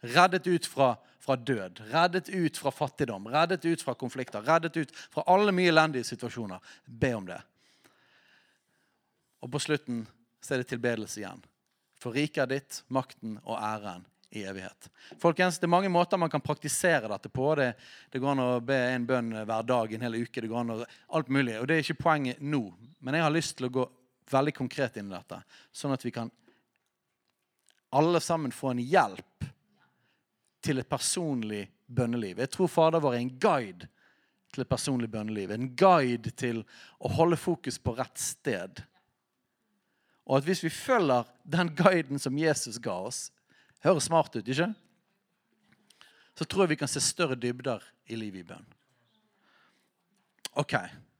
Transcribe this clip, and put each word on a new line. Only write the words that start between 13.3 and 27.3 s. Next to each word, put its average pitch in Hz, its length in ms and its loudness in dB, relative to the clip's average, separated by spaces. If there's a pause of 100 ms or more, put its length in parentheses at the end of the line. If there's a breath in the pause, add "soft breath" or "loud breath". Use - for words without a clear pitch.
og 117 120 -6
æren 104 480 -6 (320)
i 107 100 -8
evighet.» 95 440 -12 (320 loud breath)
Folkens, 170 360 2
det 175 80 -2
er 170 60 4
mange 185 180 4
måter 175 300 4
man 160 100 0
kan 143 140 -2
praktisere 151 640 0
dette 104 240 -6
på. 135 260 2
Det, 127 140 2 (400 loud breath)
det 131 100 -4
går 139 120 2
an 135 80 0
å 123 80 2 (100)
be 131 160 0 (160)
en 123 160 -2
bønn 120 240 0 (160)
hver 113 180 -2
dag, 117 280 2
en 110 120 -6
hel 117 140 -4
uke. 117 220 -8
Det 110 80 -6
går 117 100 -2
an 117 140 -4
å, 110 60 -6 (360 loud breath)
alt 156 160 -2
mulig. 127 280 2
Og 127 60 -4
det 160 120 4
er 151 80 0
ikke - 180 -6
poenget 147 380 2
nå. 139 240 0 (340)
Men 135 160 -4
jeg 165 100 2
har 147 80 4
lyst 165 240 -2
til 127 120 -4
å 123 100 -12
gå 127 60 0 (400)
veldig 139 300 2
konkret 127 420 -4
inn 101 100 -10
i 95 60 -10
dette, 87 220 -14 (340 soft breath)
sånn 139 240 -4
at 127 80 -6
vi 123 80 -4
kan 117 200 -8 (1600 soft breath)